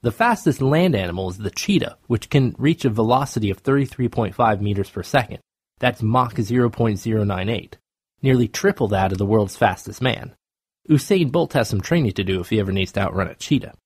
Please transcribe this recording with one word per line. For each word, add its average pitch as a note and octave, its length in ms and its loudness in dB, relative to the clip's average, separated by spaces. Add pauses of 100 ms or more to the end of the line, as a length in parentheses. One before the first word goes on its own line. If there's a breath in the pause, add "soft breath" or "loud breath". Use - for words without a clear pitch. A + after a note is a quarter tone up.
The A#2 100 0
fastest A3+ 500 0
land D#3 320 2
animal F#2 360 -2
is F#2 80 -10
the G2+ 120 -6
cheetah, - 460 -2 (120)
which - 220 -2
can C3 280 2
reach D#3 260 0
a C3+ 60 4
velocity A#2 600 0
of F#2+ 100 -6
thirty-three C3+ 500 -2
point G#2+ 260 -4
five G#2+ 260 2
meters G2+ 280 -2
per - 120 -10
second. A2+ 380 -4 (400)
That's A#2+ 240 -2
Mach B2 320 0
zero A#2+ 340 2
point A2+ 300 0
zero A2 240 0
nine G2 240 -2
eight, - 300 -8 (440)
nearly B2+ 280 4
triple F#3+ 400 0
that G2 240 2
of F#2 40 -4
the G2+ 80 0
world's G#2 300 2
fastest - 460 -2
man. - 340 -4 (540)
Usain D#3 420 2
Bolt D#3+ 220 0
has B2 160 0
some G#2 100 0
training C#3 320 0
to G2 140 -2
do F#2 160 -2
if - 80 -8
he A2 100 2
ever F#2+ 140 -2
needs F#2+ 180 0
to - 80 -4
outrun F#2+ 300 -2
a - 60 -16
cheetah. - 400 -2 (100)